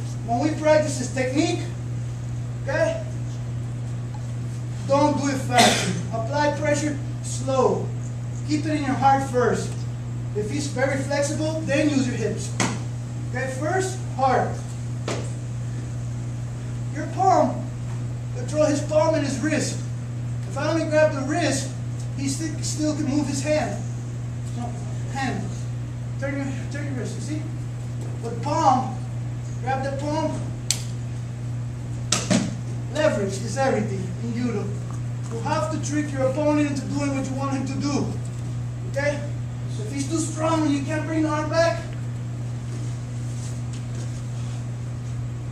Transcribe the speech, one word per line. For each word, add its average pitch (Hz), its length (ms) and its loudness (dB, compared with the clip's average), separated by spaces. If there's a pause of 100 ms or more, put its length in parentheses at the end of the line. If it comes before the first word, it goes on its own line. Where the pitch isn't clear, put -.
(260)
When 240 140 2
we 302 220 2
practice 311 380 6
this 240 140 -2
technique, 277 460 2 (1040)
okay? 311 400 2 (1800)
Don't 285 340 6
do 285 80 2
it 269 100 0
fast. 226 540 6 (200)
Apply 294 460 2
pressure 294 380 2 (260)
slow. 254 640 2 (600)
Keep 302 180 2
it 302 100 2
in 285 100 2
your 269 100 2
heart 269 340 6
first. 233 420 2 (640)
If 208 140 0
he's - 180 0
very 277 360 2
flexible, 302 600 0
then 294 240 4
use 262 180 4
your - 80 0
hips. - 340 -2 (800)
Okay, 254 300 -2
first, 359 380 2 (180)
heart. 262 340 4 (2500)
Your 311 120 -4
palm. 330 600 4 (680)
Control 302 280 2
his 285 160 4
palm 311 340 4
and 294 100 2
his - 140 0
wrist. 294 400 2 (680)
If - 80 -4
I 302 140 2
only 320 140 4
grab 302 280 6
the - 80 0
wrist, 311 480 2 (480)
he 277 120 0
sti-, - 320 -2
still 302 340 0
can 302 100 0
move 294 220 2
his - 140 0
hand. - 400 2 (760)
No, - 60 -4 (500)
hand. 254 340 0 (720)
Turn 277 180 -2
your, 269 100 0 (240)
turn 294 140 -4
your 285 100 -2
wrist, 214 200 -4
you - 60 -6
see? 302 200 -2 (840)
But 220 200 -4
palm, 294 520 4 (680)
grab 269 220 0
the 277 140 -2
palm. 311 420 0 (2500)
Leverage 220 480 2
is - 160 -4
everything 208 480 2 (180)
in 233 100 -2
judo. 214 320 0 (680)
You 226 80 -4
have 302 320 0
to - 180 -2
trick 294 220 0
your 262 160 2
opponent 294 420 4
into 277 180 -2
doing 277 280 0
what 269 120 -2
you 262 80 -2
want 277 180 -2
him 277 120 0
to 269 160 -2
do. 254 240 0 (840)
Okay? 285 280 0 (560)
So - 80 -4
if - 100 -6
he's 277 160 -2
too 320 100 0
strong 311 480 2
and 285 80 4
you 277 80 0
can't 311 240 0
bring 320 160 2
the 311 60 2
arm 302 200 0
back, 330 320 4 (3750)